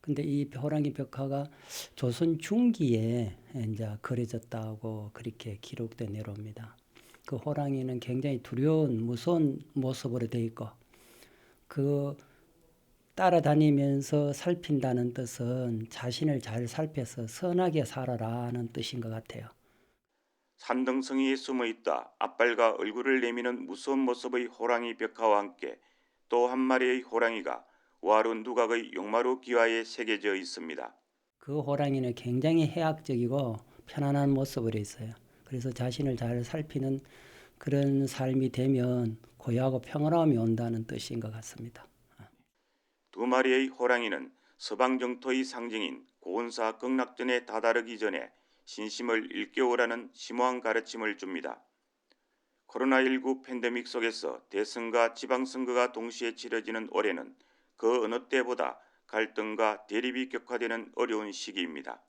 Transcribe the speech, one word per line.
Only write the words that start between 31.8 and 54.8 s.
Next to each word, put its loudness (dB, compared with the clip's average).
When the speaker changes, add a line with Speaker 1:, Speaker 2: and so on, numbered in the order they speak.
Speaker 1:
굉장히 2
해악적이고 0
편안한 2
모습으로 0
있어요. -8
그래서 -4
자신을 -2
잘 -2
살피는 -2
그런 2
삶이 0
되면 2
고요하고 0
평화로움이 4
온다는 0
뜻인 -6
것 -8
같습니다. -14
Speaker 2:
두 -2
마리의 6
호랑이는 0
서방 0
정토의 -2
상징인 -6
고운사 -4
극락전에 -2
다다르기 0
전에 -2
신심을 -4
일깨우라는 0
심오한 0
가르침을 -2
줍니다. -8
코로나 2
일구 0
팬데믹 -4
속에서 -4
대선과 0